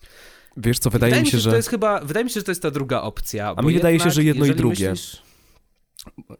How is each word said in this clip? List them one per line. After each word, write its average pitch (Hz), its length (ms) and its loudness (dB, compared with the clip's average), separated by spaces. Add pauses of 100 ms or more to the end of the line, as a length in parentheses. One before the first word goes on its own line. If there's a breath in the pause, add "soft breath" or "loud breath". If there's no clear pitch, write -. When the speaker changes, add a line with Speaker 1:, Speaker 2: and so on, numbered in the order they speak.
(580 loud breath)
Speaker 1:
Wiesz 117 220 -2
co, 127 100 0
wydaje 113 200 2
Speaker 2:
Wydaje - 120 4
Speaker 1:
mi - 40 2
Speaker 2:
mi - 60 0
Speaker 1:
się, - 0 -
Speaker 2:
się, 123 60 2
że 107 60 0
Speaker 1:
że 110 60 2
Speaker 2:
to 113 60 4
jest 117 140 0
chyba, 208 300 0
wydaje 156 240 -4
mi 247 60 -4
się, 220 100 -6
że 190 40 -8
to 196 80 -6
jest 175 100 -6
ta 156 100 -2
druga 135 300 -4
opcja, 104 480 -6
Speaker 1:
A 87 60 -6
Speaker 2:
bo 123 120 0
Speaker 1:
mi 160 60 4
wydaje 165 260 4
się, 165 40 -2
Speaker 2:
jednak, 170 120 2
Speaker 1:
że 151 80 4
jedno 147 220 2
i - 20 4
Speaker 2:
jeżeli 135 140 2
Speaker 1:
drugie. 98 280 0
Speaker 2:
myślisz, - 320 -8 (1200 soft breath)